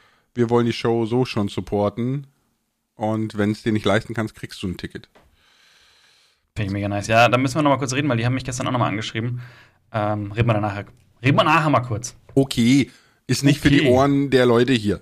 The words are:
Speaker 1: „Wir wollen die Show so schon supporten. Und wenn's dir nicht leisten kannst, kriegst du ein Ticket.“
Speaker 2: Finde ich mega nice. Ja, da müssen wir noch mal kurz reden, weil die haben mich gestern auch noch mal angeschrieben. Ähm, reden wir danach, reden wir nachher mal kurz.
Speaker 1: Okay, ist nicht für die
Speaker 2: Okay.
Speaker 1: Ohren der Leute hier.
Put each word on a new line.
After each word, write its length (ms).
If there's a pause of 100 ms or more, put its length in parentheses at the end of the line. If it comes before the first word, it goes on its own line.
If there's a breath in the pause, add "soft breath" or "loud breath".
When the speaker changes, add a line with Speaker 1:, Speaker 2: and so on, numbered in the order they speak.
(340 soft breath)
Speaker 1:
„Wir 140
wollen 160
die 80
Show 340
so 200
schon 220
supporten. 800 (680)
Und 420
wenn's 280
dir 80
nicht 120
leisten 300
kannst, 220
kriegst 260
du 60
ein 100
Ticket.“ 320 (1500 soft breath)
Speaker 2:
Finde 120
ich 40
mega 160
nice. 200
Ja, 200
da 80
müssen 200
wir 60
noch 80
mal 80
kurz 140
reden, 160
weil 80
die 80
haben 100
mich 100
gestern 240
auch 40
noch 60
mal 100
angeschrieben. 520 (520 loud breath)
Ähm, 400
reden 160
wir 60
danach, 220 (460)
reden 140
wir 80
nachher 260
mal 100
kurz. 340 (200)
Speaker 1:
Okay, 560 (360 soft breath)
ist 180
nicht 160
für 100
die 100
Speaker 2:
Okay. 100
Speaker 1:
Ohren 400
der 160
Leute 280
hier. 280